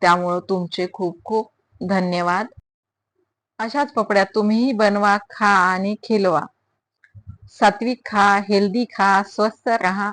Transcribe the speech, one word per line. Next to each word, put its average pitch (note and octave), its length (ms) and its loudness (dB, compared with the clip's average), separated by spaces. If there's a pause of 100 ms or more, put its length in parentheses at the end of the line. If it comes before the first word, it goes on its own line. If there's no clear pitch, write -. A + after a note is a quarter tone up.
त्यामुळं F3 400 2
तुमचे F3+ 520 -6
खूप F3 320 -8
खूप A3 280 -6 (360)
धन्यवाद. F3+ 580 -2 (1120)
अशाच C#4+ 340 -4
पपड्या G3+ 320 0
तुम्हीही A3 480 0
बनवा, G#3 460 2 (120)
खा - 160 -2
आणि F#3+ 560 2
खिलवा. F#3+ 380 0 (1080)
सात्विक A3+ 560 0
खा, G3+ 300 2 (120)
हेल्दी G#3 360 0
खा, G3 380 2
स्वस्थ G#3+ 460 -4
रहा G#3 440 -2